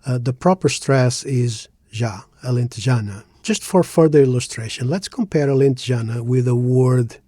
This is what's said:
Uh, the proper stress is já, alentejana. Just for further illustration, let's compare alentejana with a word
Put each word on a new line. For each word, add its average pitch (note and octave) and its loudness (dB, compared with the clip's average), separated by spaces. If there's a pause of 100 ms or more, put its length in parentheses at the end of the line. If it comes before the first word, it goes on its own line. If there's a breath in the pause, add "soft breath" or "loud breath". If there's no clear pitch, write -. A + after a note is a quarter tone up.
Uh, B2+ -2
the B2 -4
proper F3+ 0
stress B2+ 0
is B2 -2 (240)
já, G#2+ -6 (180)
alentejana. A#2+ -2 (180)
Just G#3+ -4
for F#3 2
further D#3 4
illustration, B2 -2
let's F3+ -4
compare D#3+ -2
alentejana B2+ 0
with B2 0
a B2 2
word B2+ 2 (120)